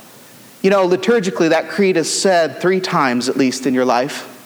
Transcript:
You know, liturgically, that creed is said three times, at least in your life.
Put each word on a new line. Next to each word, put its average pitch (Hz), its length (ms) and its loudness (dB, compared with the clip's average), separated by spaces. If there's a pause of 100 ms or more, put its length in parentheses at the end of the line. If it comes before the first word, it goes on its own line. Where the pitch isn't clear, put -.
(640)
You 190 80 2
know, 190 180 2
liturgically, 185 600 0
that 160 220 0
creed 185 260 2
is 156 160 -2
said 170 480 0
three 185 180 0
times, 131 500 -2
at - 80 -2
least 135 300 0
in 131 80 0
your 127 100 2
life. 127 400 -2 (220)